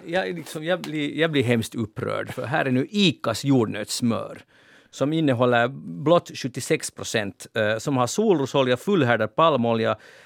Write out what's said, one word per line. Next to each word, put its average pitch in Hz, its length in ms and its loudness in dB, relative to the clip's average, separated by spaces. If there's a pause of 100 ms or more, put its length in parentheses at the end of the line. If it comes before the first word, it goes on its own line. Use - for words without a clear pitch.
jag, 185 300 -4
liksom, 156 280 -12
jag 170 180 -2
blir, 147 380 -4
jag 165 120 0
blir 139 120 2
hemskt 117 320 0
upprörd, 104 580 -6
för 127 120 -8
här 143 200 0
är 131 60 0
nu 127 180 0
Icas 170 560 0
jordnötssmör, 107 960 -2 (500)
som 143 220 -2
innehåller 123 540 4 (360)
blott 165 340 4
sjuttiosex 135 540 -4
procent, 101 600 -6
eh, 110 240 0
som 139 200 -2
har 123 100 2
solrosolja, 139 720 2
fullhärdad 120 580 2
palmolja, 117 600 2 (280)